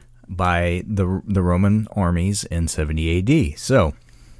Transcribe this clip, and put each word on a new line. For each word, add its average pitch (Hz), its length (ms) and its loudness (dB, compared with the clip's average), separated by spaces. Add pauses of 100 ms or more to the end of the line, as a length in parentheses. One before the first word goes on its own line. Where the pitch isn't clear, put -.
(260)
by 87 600 -2
the, 95 400 0
the 98 160 0
Roman 101 480 2
armies 90 540 0
in 82 240 -2
seventy 78 400 -2
A 87 120 0
D. 107 360 2
So 101 380 2 (460)